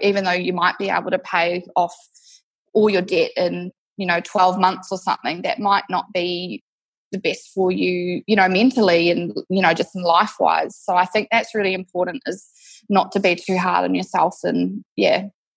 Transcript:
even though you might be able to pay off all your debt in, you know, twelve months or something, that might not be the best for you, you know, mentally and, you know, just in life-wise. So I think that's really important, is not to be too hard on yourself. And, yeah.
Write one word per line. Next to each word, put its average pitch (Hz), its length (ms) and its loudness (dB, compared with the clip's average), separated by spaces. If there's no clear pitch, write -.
even 196 220 2
though 180 80 0
you 180 200 -2
might 180 240 0
be 196 140 -4
able 185 220 -2
to 185 60 2
pay 175 460 -2
off 175 200 0
all 214 180 4
your 185 120 2
debt 170 340 0
in, 180 360 -2
you 190 100 -6
know, 175 140 0
twelve 185 380 2
months 185 320 0
or 190 80 -6
something, 175 440 -4
that 208 160 -4
might 202 320 0
not 180 220 -4
be 175 500 -4
the 190 60 -4
best - 340 -6
for 185 200 0
you, 180 540 -2
you 208 100 2
know, 185 120 6
mentally 185 600 4
and, 170 220 -2
you 190 100 0
know, 165 140 4
just - 220 -6
in 180 60 -10
life-wise. 170 760 2
So - 180 -4
I 180 100 4
think 208 280 -2
that's - 240 -2
really 196 180 0
important, 180 520 -4
is 185 220 -8
not 185 240 2
to 196 80 0
be 185 140 4
too 185 240 -2
hard 180 260 0
on 185 120 0
yourself. 180 480 -2
And, 180 400 -2
yeah. - 300 2